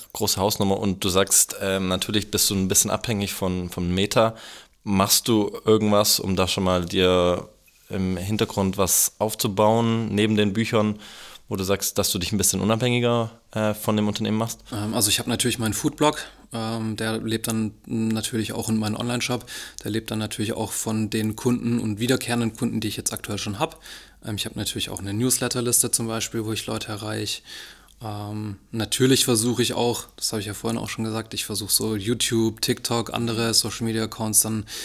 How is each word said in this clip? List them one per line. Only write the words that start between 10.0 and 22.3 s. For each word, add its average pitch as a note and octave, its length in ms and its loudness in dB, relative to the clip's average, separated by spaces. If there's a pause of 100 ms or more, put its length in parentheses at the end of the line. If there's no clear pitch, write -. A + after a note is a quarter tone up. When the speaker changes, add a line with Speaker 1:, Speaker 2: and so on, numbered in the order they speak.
Speaker 1:
neben G#2+ 220 4
den G#2 160 4
Büchern, G#2+ 440 2 (520)
wo G#2+ 80 -2
du F#2+ 80 -2
sagst, G2 320 0
dass G2 140 2
du G2 80 0
dich F2 120 -4
ein A2 60 2
bisschen F#2+ 240 2
unabhängiger, A#2+ 680 2 (200)
äh, G#2+ 220 0
von G#2+ 240 0
dem G#2 100 2
Unternehmen G#2+ 300 0
machst? A2+ 220 -4 (140)
Speaker 2:
Ähm, G#2 200 -4
also A2 160 2
ich - 100 2
hab - 80 -6
natürlich A#2 320 0
meinen G#2+ 140 0
Foodblog, - 460 2 (340)
ähm, A2+ 420 -4
der A2 220 -2
lebt A2+ 320 -4
dann A2 240 -2 (100)
natürlich A2 720 -2
auch G#2+ 160 -4
in A2 80 2
meinem G#2+ 180 -2
Online-Shop, A#2+ 500 -4 (380)
der G#2+ 80 -6
lebt A2 180 -4
dann A2 100 -4
natürlich G#2+ 340 -4
auch G#2 180 -4
von A2 380 -2
den A2 260 -2
Kunden A#2+ 440 0
und G#2 200 -4
wiederkehrenden A#2+ 560 0